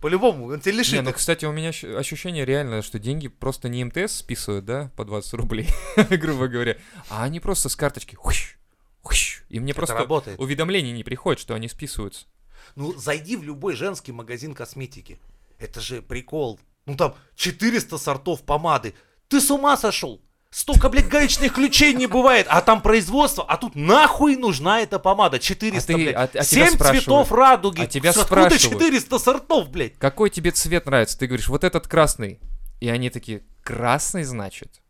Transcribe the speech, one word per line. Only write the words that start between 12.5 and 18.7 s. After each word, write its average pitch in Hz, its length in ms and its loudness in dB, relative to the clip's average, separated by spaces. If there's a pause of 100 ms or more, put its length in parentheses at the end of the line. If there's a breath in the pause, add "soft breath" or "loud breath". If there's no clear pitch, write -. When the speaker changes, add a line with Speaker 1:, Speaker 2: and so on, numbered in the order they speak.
Speaker 1:
Ну, 147 200 -10
зайди 151 380 -6
в 180 80 -10
любой 147 320 -8
женский 151 380 -10
магазин 117 400 -14
косметики. - 680 -16 (380)
Это 113 240 -14
же 117 200 -12
прикол. 127 600 -8 (240)
Ну, 143 100 -10
там 147 200 -2 (200 soft breath)
четыреста 208 600 -2
сортов 143 460 -4
помады. 147 500 0 (340 soft breath)